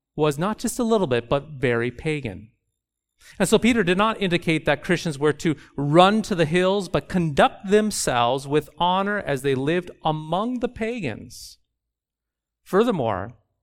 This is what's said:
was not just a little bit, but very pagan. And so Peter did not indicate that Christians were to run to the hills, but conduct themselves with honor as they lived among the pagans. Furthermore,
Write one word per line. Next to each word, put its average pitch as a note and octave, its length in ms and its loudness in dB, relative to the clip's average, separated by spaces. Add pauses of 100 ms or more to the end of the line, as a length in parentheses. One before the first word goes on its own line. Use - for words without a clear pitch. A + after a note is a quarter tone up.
(160)
was D3+ 240 0
not G#3 180 -2
just - 220 -4
a B3 40 -2
little A3 240 2
bit, A#2+ 220 0
but C#3+ 200 -2
very B2 420 0
pagan. A#2+ 600 -8 (840)
And G3 120 2
so A3 100 6
Peter A#3 240 4
did F3+ 140 2
not G#3+ 240 0
indicate E3 440 0
that C#3+ 180 0
Christians E3 360 -2
were D3+ 140 2
to D3 220 -2 (200)
run F3+ 480 6
to - 100 -6
the E3 120 2
hills, F3+ 420 0
but D3+ 220 -4
conduct F3+ 600 0
themselves C#3 760 0
with D3 300 0
honor G3 420 0
as C#3 220 -4
they C#3 120 0
lived D#3+ 380 -2 (120)
among E3 560 -2
the A#3 100 -4
pagans. A3 880 -10 (1080)
Furthermore, C3 680 0 (300)